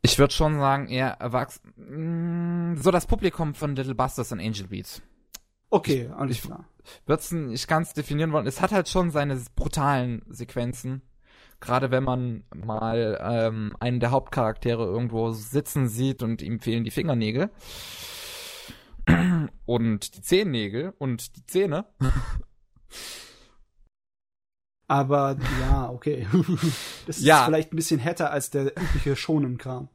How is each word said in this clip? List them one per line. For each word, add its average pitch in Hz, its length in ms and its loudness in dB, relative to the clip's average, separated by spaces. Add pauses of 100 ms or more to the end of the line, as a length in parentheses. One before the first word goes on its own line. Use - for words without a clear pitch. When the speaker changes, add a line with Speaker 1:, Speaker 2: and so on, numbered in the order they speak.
Speaker 1:
Ich - 160 4
würd 139 140 6
schon 151 260 2
sagen, 139 300 2
eher 127 320 -2
erwachs-, 123 400 -4 (160)
mm, 170 1000 -4
so 170 160 4
das 175 140 2
Publikum 170 480 0
von 147 200 -4
Little 135 220 -4
Busters 127 360 -2
und 101 80 -6
Angel 101 280 -4
Beats. 92 340 -10 (680)
Speaker 2:
Okay, 131 360 2
Speaker 1:
Ich, 143 60 -12
Speaker 2:
alles 127 260 -4
Speaker 1:
ich - 40 -8
Speaker 2:
klar. - 220 -12 (420)
Speaker 1:
würd's 156 260 0
n-, 151 200 -4
ich 127 160 -6
kann's 160 260 0
definieren 151 380 -2
wollen. 147 140 2
Es - 140 -4
hat - 120 2
halt 190 160 2
schon 180 220 2
seine 143 240 0
s-, 123 160 -8
brutalen 131 760 0
Sequenzen. 123 760 -6 (580)
Gerade 127 320 0
wenn 131 100 4
man 123 400 -2 (120)
mal, 110 680 -2
ähm, 110 560 0
einen 123 220 0
der 117 100 2
Hauptcharaktere 117 760 0
irgendwo 113 460 0
sitzen 123 580 -2
sieht 127 340 -2
und 113 200 -2
ihm 107 180 -4
fehlen 117 240 0
die 117 60 -4
Fingernägel. 127 600 0 (1600)
<clears throat> 170 420 6 (180)
Und 113 500 0
die 98 60 -20
Zehennägel 147 760 0
und 123 380 -6
die - 100 -20
Zähne. 185 380 0 (160)
<laughs> 135 40 2 (2750)
Speaker 2:
Aber 139 480 2 (240)
ja, 131 280 4
okay. 123 420 -2
<laughs> 160 760 0
Das - 120 -6
ist 135 60 -2
Speaker 1:
Ja. 147 200 10
Speaker 2:
vielleicht 156 280 2
ein 160 40 -4
bisschen 160 240 0
härter 160 320 0
als 143 180 -2
der 139 260 -2
übliche 143 400 2
Shonen-Kram. 131 800 0